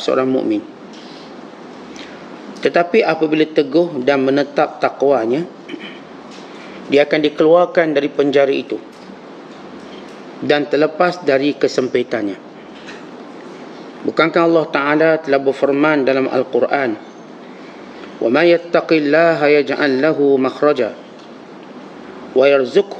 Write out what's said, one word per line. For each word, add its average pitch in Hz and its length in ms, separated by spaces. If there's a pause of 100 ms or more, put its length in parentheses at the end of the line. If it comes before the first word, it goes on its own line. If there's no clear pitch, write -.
seorang 131 240
mukmin. 110 340 (2000)
Tetapi 170 400
apabila 156 480
teguh 151 560
dan 139 160
menetap 139 580
takwanya, 135 680 (1400)
dia 147 160
akan 156 160
dikeluarkan 165 720
dari 143 160
penjara 139 400
itu 127 240 (1700)
dan 147 240
terlepas 156 560
dari 139 320
kesempitannya. 120 800 (1700)
Bukankah 165 380
Allah 165 260
Ta'ala 151 400 (140)
telah 139 160
berfirman 143 680
dalam 135 220
Al-Quran, 127 800 (1120)
"وَمَنْ 127 320
يَتَّقِ 170 360
اللَّهَ 156 520 (200)
يَجْعَلْ 139 320 (120)
لَهُ 156 160
مَخْرَجًا 131 720 (1500)
وَيَرْزُقْهُ 135 640